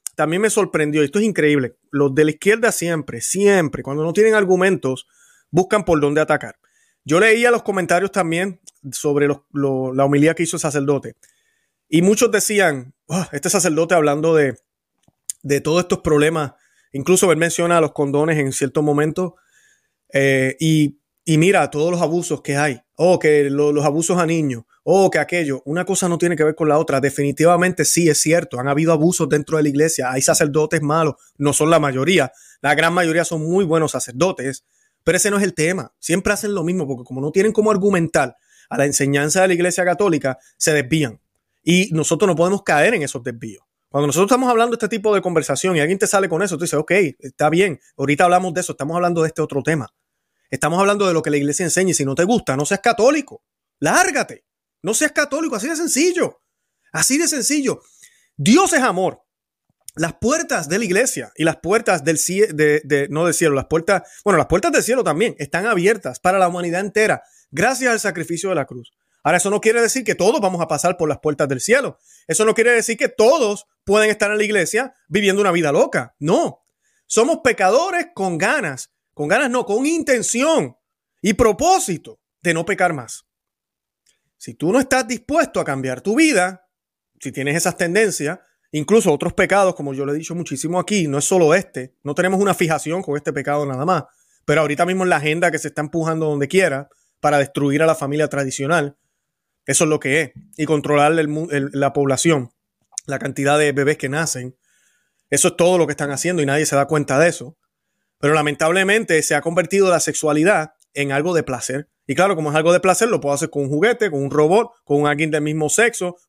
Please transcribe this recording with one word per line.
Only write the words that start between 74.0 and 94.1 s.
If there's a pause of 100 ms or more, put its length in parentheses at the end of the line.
estar
en
la
iglesia (160)
viviendo
una
vida
loca.
No. (420)
Somos
pecadores
con
ganas, (220)
con
ganas
no,
con
intención (440)
y
propósito (200)
de
no
pecar
más. (1120)
Si
tú
no
estás
dispuesto
a
cambiar
tu
vida, (500)
si
tienes
esas
tendencias, (320)
incluso
otros
pecados,
como
yo
lo
he
dicho
muchísimo
aquí,
no
es
solo
este,
no
tenemos
una
fijación
con
este
pecado
nada
más, (420)